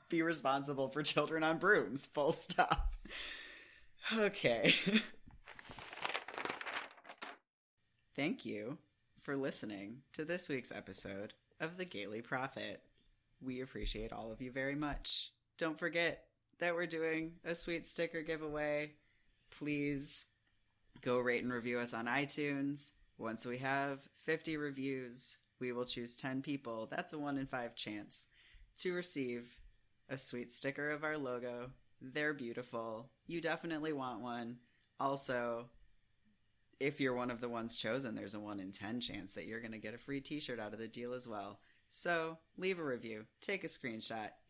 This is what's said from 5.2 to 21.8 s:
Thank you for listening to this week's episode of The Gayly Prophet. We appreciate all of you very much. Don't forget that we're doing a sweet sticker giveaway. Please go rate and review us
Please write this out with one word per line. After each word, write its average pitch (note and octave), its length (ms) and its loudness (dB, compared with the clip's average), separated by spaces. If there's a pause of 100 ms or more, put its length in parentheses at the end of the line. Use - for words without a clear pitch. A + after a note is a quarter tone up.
Thank E3+ 280 0
you A2 360 -4 (420)
for C#3+ 160 -2
listening G#2+ 600 -2 (160)
to D#3 120 -4
this - 240 -2
week's C3 220 -2
episode G2+ 640 -6 (260)
of E3 180 -4
The F3+ 80 -4
Gayly G#2+ 380 -6
Prophet. B2+ 580 -4 (580)
We B2+ 220 -4
appreciate A2 500 -4
all A2 200 -6
of A2 100 -8
you B2 100 -6
very C3+ 220 0
much. - 580 -2 (280)
Don't D#3+ 180 2
forget E3+ 460 2 (360)
that F3 140 4
we're E3+ 140 2
doing D#3+ 460 0 (120)
a E3+ 80 0
sweet E3+ 340 -2
sticker E3 360 0
giveaway. D3+ 720 0 (640)
Please C#3+ 680 0 (760)
go B2 180 4
rate A#2+ 240 6
and B2 100 0
review A#2+ 240 0
us A#2+ 160 0